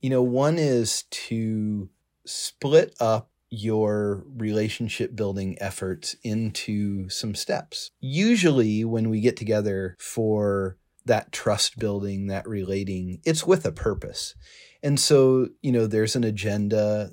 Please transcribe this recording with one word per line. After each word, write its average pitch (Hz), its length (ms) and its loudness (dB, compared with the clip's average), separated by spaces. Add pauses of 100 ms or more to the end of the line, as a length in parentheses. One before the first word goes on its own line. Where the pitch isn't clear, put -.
You 131 80 -2
know, 127 140 4
one 135 340 2
is 127 540 0
to 107 800 -4 (340)
split - 760 2
up 110 300 2 (220)
your 107 720 0 (120)
relationship 107 800 -4
building 98 460 -4
efforts 95 600 -8
into 104 840 -4
some 104 260 -6
steps. - 640 -6
Usually 139 840 2
when 113 280 0
we 107 100 0
get 120 160 2
together 104 640 -2
for 104 760 -2 (280)
that 113 260 0
trust - 480 -2
building, 101 480 -4
that 95 200 -6
relating, 95 800 -4
it's 160 220 0
with 180 180 4
a - 60 0
purpose. - 640 -6 (480)
And 139 160 2
so, 131 480 6 (160)
you 135 80 0
know, 113 160 4
there's 107 280 2
an 123 80 2
agenda, 104 880 0